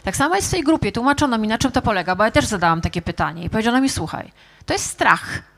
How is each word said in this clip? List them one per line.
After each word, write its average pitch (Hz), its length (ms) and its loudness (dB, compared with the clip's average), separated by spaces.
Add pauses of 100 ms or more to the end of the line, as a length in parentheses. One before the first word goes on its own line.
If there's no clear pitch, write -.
Tak 190 120 -4
samo 311 200 2
jest 403 120 -2
w - 40 -6
tej 349 120 -2
grupie. 285 280 2
Tłumaczono 262 460 2
mi, 214 100 0
na 220 100 0
czym 254 140 0
to 247 100 0
polega, 185 340 0
bo 202 80 2
ja 226 80 4
też 285 140 2
zadałam 170 360 2
takie - 200 -2
pytanie 165 420 -4
i 170 60 -6
powiedziano 233 320 2
mi: 269 80 2
„Słuchaj, - 420 -6 (340)
to - 80 -4
jest 403 120 -2
strach. - 560 0 (160)